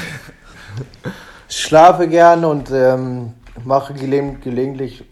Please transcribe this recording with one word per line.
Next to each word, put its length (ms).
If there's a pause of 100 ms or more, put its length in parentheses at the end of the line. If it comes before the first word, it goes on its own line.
(760)
<laughs> 720
Schlafe 580
gerne 400
und, 240
ähm, 640 (320)
mache 280
gelegen-, 480
gelegentlich 720